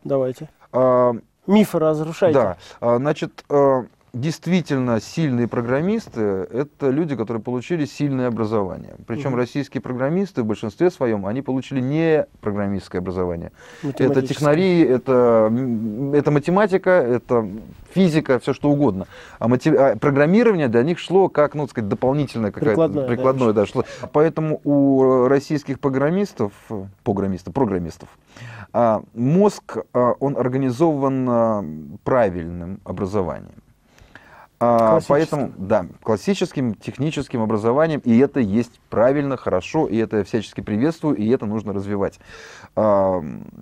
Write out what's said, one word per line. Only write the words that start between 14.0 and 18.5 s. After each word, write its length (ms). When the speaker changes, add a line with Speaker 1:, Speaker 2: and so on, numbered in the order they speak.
Speaker 2:
технари, 460
это, 720
м, 640
это 160
математика, 600
это 560
физика, 460
всё 160